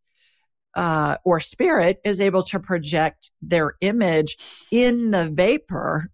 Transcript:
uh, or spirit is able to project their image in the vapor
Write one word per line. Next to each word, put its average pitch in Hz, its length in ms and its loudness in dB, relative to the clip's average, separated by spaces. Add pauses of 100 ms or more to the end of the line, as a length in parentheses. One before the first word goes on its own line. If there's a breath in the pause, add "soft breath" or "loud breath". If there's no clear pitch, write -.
(760)
uh, 156 500 0
or 175 160 2
spirit 196 640 0
is 202 160 -2
able 190 220 2
to 190 180 -6
project 160 680 -4 (100)
their 160 400 0
image 185 560 0 (340 loud breath)
in 240 420 2
the 170 180 0
vapor 170 840 -2